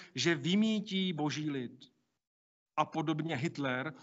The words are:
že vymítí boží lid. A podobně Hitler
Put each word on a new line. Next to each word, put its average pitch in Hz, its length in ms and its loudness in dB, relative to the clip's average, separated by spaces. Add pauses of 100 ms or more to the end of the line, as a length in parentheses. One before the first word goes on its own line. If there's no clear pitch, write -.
(160)
že 160 200 2
vymítí 190 760 2
boží 151 360 -2
lid. 127 360 -6 (920)
A 151 80 4
podobně 156 500 -2
Hitler 131 680 -2